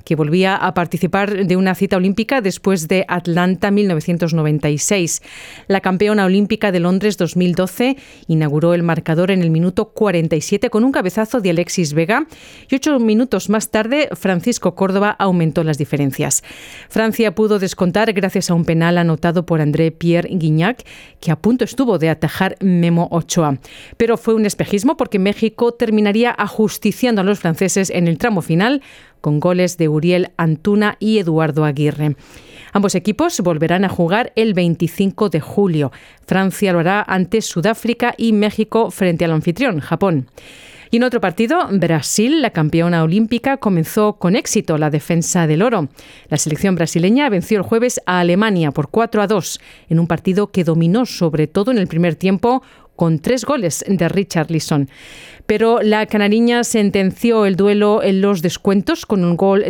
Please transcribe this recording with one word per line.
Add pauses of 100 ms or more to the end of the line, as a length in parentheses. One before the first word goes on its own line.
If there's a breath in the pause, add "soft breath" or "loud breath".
que
volvía
a
participar
de
una
cita
olímpica
después
de
Atlanta
mil
novecientos
noventa
y
seis. (440 loud breath)
La
campeona
olímpica
de
Londres
dos
mil
doce (300 loud breath)
inauguró
el
marcador
en
el
minuto
cuarenta
y
siete
con
un
cabezazo
de
Alexis
Vega (420 loud breath)
y
ocho
minutos
más
tarde
Francisco
Córdoba
aumentó
las
diferencias. (460 loud breath)
Francia
pudo
descontar
gracias
a
un
penal
anotado
por
André
Pierre
Guignac, (360 loud breath)
que
a
punto
estuvo
de
atajar
Memo
Ochoa. (380 loud breath)
Pero
fue
un
espejismo
porque
México
terminaría
ajusticiando
a
los
franceses
en
el
tramo
final (380 loud breath)
con
goles
de
Uriel
Antuna
y
Eduardo
Aguirre. (560 loud breath)
Ambos
equipos
volverán
a
jugar
el
veinticinco
de
julio. (340 loud breath)
Francia
lo
hará
ante
Sudáfrica
y
México
frente
al
anfitrión,
Japón. (640 loud breath)
Y
en
otro
partido,
Brasil,
la
campeona
olímpica,
comenzó
con
éxito
la
defensa
del
oro. (400 loud breath)
La
selección
brasileña
venció
el
jueves
a
Alemania
por
cuatro
a
dos (300 loud breath)
en
un
partido
que
dominó
sobre
todo
en
el
primer
tiempo (320 loud breath)
con
tres
goles
de
Richarlison. (580 loud breath)
Pero
la
canariña
sentenció
el
duelo
en
los
descuentos
con
un
gol